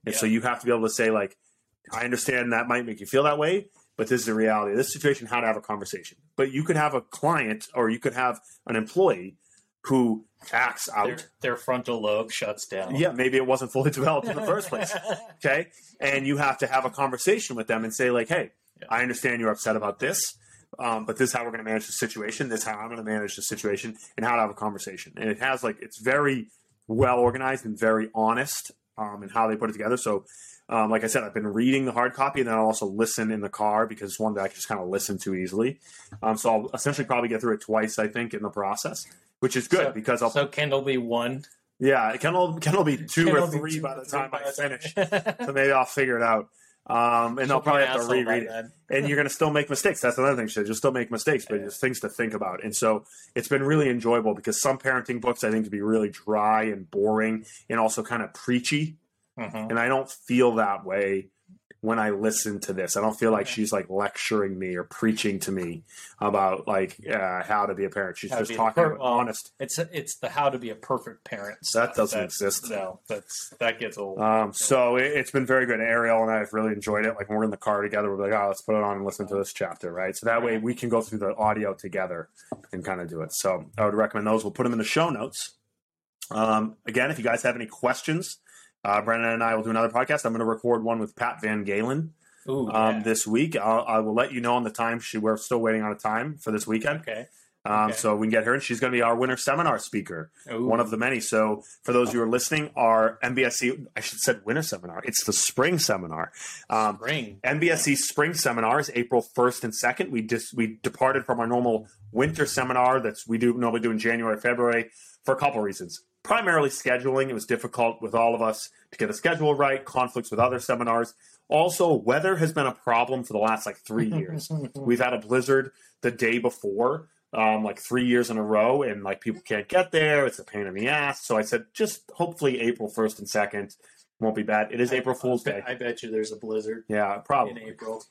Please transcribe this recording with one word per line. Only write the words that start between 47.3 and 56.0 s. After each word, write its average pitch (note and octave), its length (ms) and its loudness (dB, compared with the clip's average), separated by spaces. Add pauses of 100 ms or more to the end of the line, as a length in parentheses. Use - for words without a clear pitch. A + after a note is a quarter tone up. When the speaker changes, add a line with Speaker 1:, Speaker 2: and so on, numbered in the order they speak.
Speaker 1:
and C3 120 0
they'll C3+ 60 4
Speaker 2:
She'll C3 40 4
be C3 40 -14
Speaker 1:
probably C#3+ 180 6
Speaker 2:
an C3 60 4
Speaker 1:
have C3 80 0
to A#2+ 80 0
Speaker 2:
asshole B2 200 2
by A2 100 -2
Speaker 1:
reread A#2+ 100 0
it. A2+ 40 -8
Speaker 2:
then. A2+ 240 -10 (180)
Speaker 1:
And C#3+ 180 2
you're C#3+ 80 2
gonna C#3+ 120 2
still D#3 220 0
make D3 180 2
mistakes. D3+ 320 0
That's B2 180 2
another C3 180 4
thing A2+ 100 -2
she G#2+ 80 -8
said. G#2 120 0
You'll A2 100 -2
still C3 160 2
make A#2 180 -2
mistakes, A2+ 380 0
but G#2+ 100 -2
Speaker 2:
Yeah. G2+ 80 -6
Speaker 1:
it's G2+ 120 -12
things B2+ 220 0
to A2 80 -6
think A2 240 -4
about. G2 300 -6
And G#2 140 -6
so A2 280 2 (300)
it's B2 140 -4
been C#3 160 2
really D3 260 4
enjoyable A#2 440 2
because G#2+ 260 -4
some C3 180 2
parenting B2+ 420 -2
books, A#2+ 220 0
I A2 80 2
think, A2 140 2
can G#2 80 -8
be G2+ 100 -4
really G#2+ 280 2